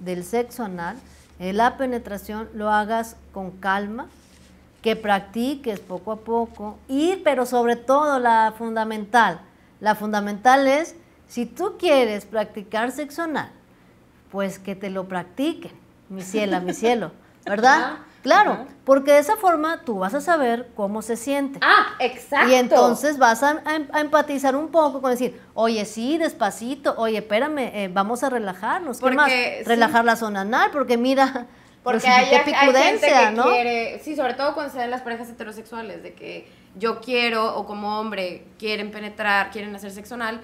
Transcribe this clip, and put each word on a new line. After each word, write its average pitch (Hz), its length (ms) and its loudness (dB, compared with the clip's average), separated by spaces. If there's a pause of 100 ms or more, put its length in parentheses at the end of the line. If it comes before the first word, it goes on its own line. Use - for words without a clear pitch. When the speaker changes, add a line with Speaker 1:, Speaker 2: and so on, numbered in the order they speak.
Speaker 1:
del 180 220 -6
sexo 240 380 -4
anal, 185 340 -8 (420)
eh, 185 140 -6
la 240 240 2
penetración 220 760 -8
lo 214 160 -4
hagas 220 440 -2 (160)
con 190 200 -10
calma, 202 560 -4 (760)
que 220 140 0
practiques 220 840 -2
poco 185 340 -10
a 208 80 -8
poco, 226 560 -6 (100)
y, 320 360 0
pero 254 220 2
sobre 240 300 2
todo 269 440 0
la 226 380 2
fundamental, 220 840 0 (400)
la 208 140 2
fundamental 208 720 2
es, 294 280 0 (320)
si 240 180 -6
tú 359 320 -6
quieres 247 480 2
practicar 214 680 -4
sexo 285 320 -8
anal, 277 260 -4 (840)
pues 190 280 -6
que 196 160 -10
te 190 140 -10
lo 190 180 -6
practiquen, 262 640 -6 (380)
mi 190 120 -12
ciela, 190 380 -2
mi 180 140 -4
cielo, 220 380 -2 (180)
Speaker 2:
<laughs> - 160 -20
Speaker 1:
¿verdad? 226 380 4
Speaker 2:
Ajá. 294 200 -8 (200)
Speaker 1:
Claro, 339 300 6
Speaker 3:
Ajá. - 120 -6 (180)
Speaker 1:
porque 277 300 4
de 285 60 8
esa 427 180 2
forma 320 480 0
tú 208 140 -4
vas 190 140 -2
a 285 80 -2
saber 254 540 0
cómo 208 260 -4
se 226 140 -4
siente. 277 460 -4
Speaker 2:
Ah, 370 380 4
exacto. 262 500 0
Speaker 1:
Y 254 60 8
entonces 254 600 4
vas 233 240 4
a, 285 100 4 (120)
a, 302 340 -4
a 302 40 2
empatizar 285 540 2
un 311 140 -4
poco 285 320 2
con 254 100 0
decir, 240 280 -4 (140)
"Oye, 220 320 0
sí, 233 320 -4
despacito, 277 800 -2
oye, 226 220 -2
espérame, 269 400 -2
eh, 202 340 -6
vamos 208 300 -2
a 277 60 -2
relajarnos". 240 720 -4
¿Qué 254 120 2
más? 277 200 4
Speaker 2:
Porque, 247 320 -2
sí. - 60 -4
Speaker 1:
Relajar 233 340 4
la 233 140 4
zona 208 240 -4
anal, 277 300 0
porque 247 260 0
mira, 262 480 0 (380)
Speaker 2:
Porque 226 180 0
Speaker 1:
pues, 254 120 4
Speaker 2:
hay, 254 160 6
Speaker 1:
qué 247 60 8
Speaker 2:
hay 285 80 6
gente 285 160 0
Speaker 1:
picudencia, 277 720 6
Speaker 2:
que 214 60 -2
Speaker 1:
¿no? 233 100 2
Speaker 2:
quiere, 240 580 0
sí, 302 140 -8
sobre 254 160 -2
todo 285 220 -2
cuando 294 180 -8
se 262 60 -8
dan 240 120 -4
las 247 120 -6
parejas 233 260 -10
heterosexuales, 220 760 -14
de 180 100 -18
que 170 360 -16 (260)
yo 226 240 -2
quiero, 233 560 0
o 196 100 -6
como 208 340 -6
hombre, 190 440 -6 (160)
quieren 214 320 -6
penetrar, 208 600 -2
quieren 208 220 -12
hacer 196 180 -14
sexo 202 240 -14
anal, 233 280 -8